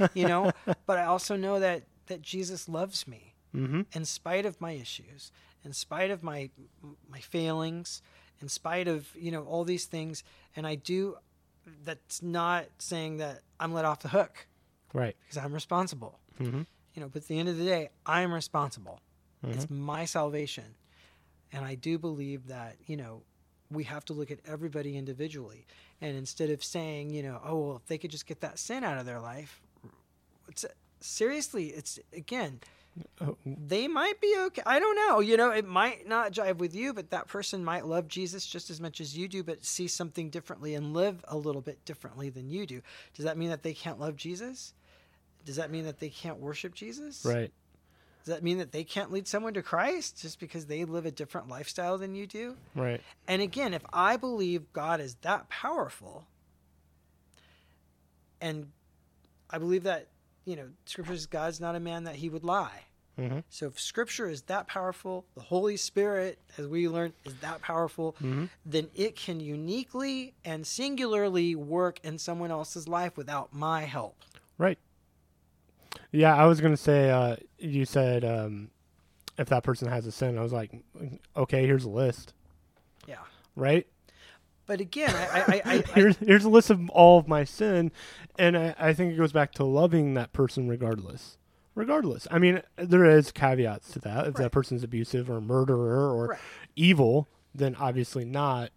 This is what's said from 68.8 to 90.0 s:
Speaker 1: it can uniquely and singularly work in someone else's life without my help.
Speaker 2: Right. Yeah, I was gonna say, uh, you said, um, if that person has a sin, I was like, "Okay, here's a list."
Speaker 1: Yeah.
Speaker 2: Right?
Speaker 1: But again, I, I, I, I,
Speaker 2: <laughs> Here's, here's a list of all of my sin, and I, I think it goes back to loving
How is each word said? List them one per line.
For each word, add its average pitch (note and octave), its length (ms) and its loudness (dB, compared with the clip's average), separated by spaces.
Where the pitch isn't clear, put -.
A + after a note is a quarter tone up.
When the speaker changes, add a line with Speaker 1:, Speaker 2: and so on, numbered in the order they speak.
Speaker 1:
it G#3 220 -2
can E3+ 240 -8
uniquely B3 920 -6
and D#3+ 240 -8
singularly G#3 880 0
work E3+ 480 0
in D#3+ 140 -8
someone E3+ 340 -6
else's D#3 360 -8
life F3 300 -2
without C#3+ 360 -6
my D#3 280 -2
help. C3 360 -8
Speaker 2:
Right. F#3+ 200 2
Yeah, D#3 240 8
I D3+ 100 10
was D#3+ 160 8
gonna D#3 160 6
say, C#3+ 320 6
uh, B2 280 4
you C#3+ 280 -2
said, B2 380 2
um, G#2+ 460 -4
if D3 120 -2
that B2 140 2
person B2+ 260 -2
has A#2+ 160 -2
a A2 80 -8
sin, B2 240 -2
I A2+ 40 -2
was A#2 120 -2
like, A2+ 180 -4
"Okay, C3 300 2
here's C3 180 4
a A2+ 60 -6
list." A#2+ 440 -2
Speaker 1:
Yeah. - 120 -16
Speaker 2:
Right? C#3+ 300 4
Speaker 1:
But G3 140 -2
again, C4+ 340 -2
I, F3 120 -2
I, F#3 220 2
I, - 180 6
I, B3 120 4
Speaker 2:
<laughs> - 160 0
Here's, G3 240 10
here's G3+ 280 10
a A3 40 4
list A3 200 12
of F3 200 4
all F3 300 12
of D3+ 80 4
my D3+ 160 4
sin, F3 480 2
and F3 180 6
I, E3 220 0
I D#3+ 140 6
think F3 200 2
it D#3+ 40 -6
goes D#3+ 160 4
back D3 200 4
to C#3 100 0
loving D3 520 6